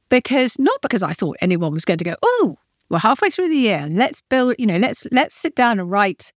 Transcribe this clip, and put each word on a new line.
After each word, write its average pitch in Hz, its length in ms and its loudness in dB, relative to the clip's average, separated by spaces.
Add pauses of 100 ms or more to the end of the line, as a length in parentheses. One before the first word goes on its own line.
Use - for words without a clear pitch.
because, 254 500 2
not 427 240 0
because 202 180 -2
I 156 120 -2
thought 160 280 -4
anyone 170 320 0
was 160 100 -4
going 170 140 0
to 170 80 -6
go, 170 160 -6
"Oh, 440 360 2 (340)
we're 170 80 0
halfway 247 320 2
through 370 180 -2
the 320 60 0
year. 196 340 0
Let's 202 400 0
build, 254 300 2
you 233 80 0
know, 170 100 2
let's, - 340 -2
let's 262 220 2
sit - 220 -6
down 233 240 2
and 175 100 -6
write 196 480 -2